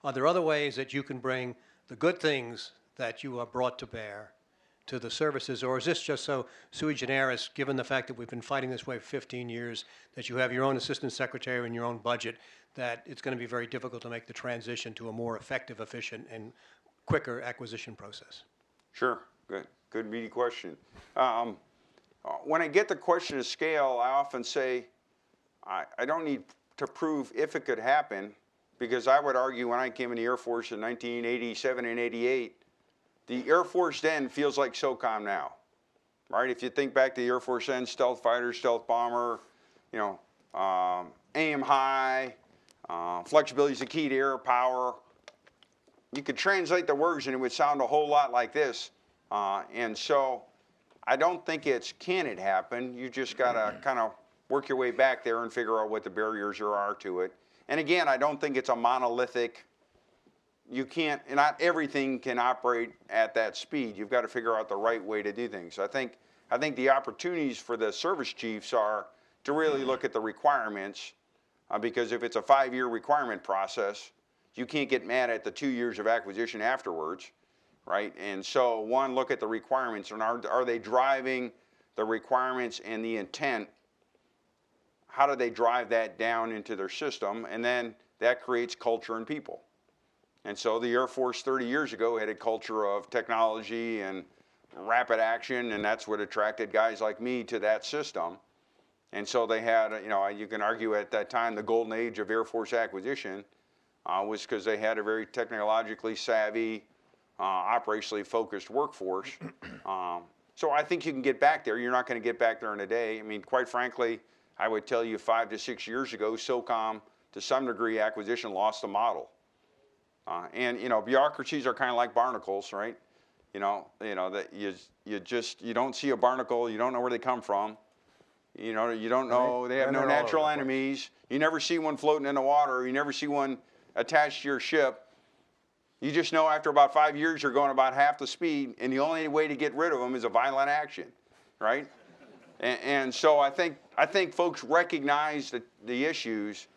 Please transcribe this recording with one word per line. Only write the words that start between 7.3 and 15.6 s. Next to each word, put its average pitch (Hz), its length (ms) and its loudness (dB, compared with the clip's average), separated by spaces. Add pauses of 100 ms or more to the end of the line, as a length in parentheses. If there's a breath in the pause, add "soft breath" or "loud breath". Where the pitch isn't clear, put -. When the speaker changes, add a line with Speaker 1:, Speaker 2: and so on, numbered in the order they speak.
Speaker 1:
given 139 200 -2
the 131 80 -2
fact 131 240 -2
that 120 120 -12
we've 117 100 -12
been 120 140 -10
fighting 139 260 -4
this 127 180 -8
way 123 120 -8
for - 60 -14
fifteen 123 440 -8
years, 117 380 -8 (280 loud breath)
that 120 140 -10
you 123 80 -6
have 127 160 2
your 127 100 0
own 135 140 2
assistant 131 340 -4
secretary 127 540 -6
and 117 100 -6
your 117 120 -4
own 120 100 -4
budget, 117 400 -4 (380 loud breath)
that 120 320 -6
it's - 160 -14
gonna 131 120 -2
be 120 120 -6
very 120 200 -4
difficult 120 360 -8
to 123 80 -10
make 117 160 -10
the 117 80 -18
transition 117 580 -8
to 113 160 -12
a 110 40 -8
more 117 260 -6
effective, 120 420 -8